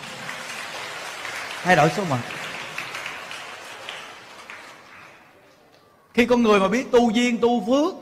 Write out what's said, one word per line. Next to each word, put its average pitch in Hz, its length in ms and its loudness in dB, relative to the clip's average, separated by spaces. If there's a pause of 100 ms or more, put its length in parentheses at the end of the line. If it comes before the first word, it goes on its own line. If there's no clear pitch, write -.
(1600)
Thay 180 140 6
đổi 156 140 6
số 196 200 -2
mệnh. 123 100 0 (4000)
Khi 240 120 6
con 240 160 4
người 208 180 6
mà 190 80 4
biết 240 240 0
tu 240 180 6
duyên, 240 280 2
tu 233 280 2
phước 294 360 2